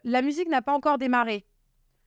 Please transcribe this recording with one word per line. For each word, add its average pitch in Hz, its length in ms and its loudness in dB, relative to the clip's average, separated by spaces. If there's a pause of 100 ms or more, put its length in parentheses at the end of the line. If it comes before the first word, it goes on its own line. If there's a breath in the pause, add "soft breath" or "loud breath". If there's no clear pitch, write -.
la 247 180 0
musique 302 260 -2
n'a 269 140 2
pas 285 100 -2
encore 285 240 2
démarré. 240 480 0 (640)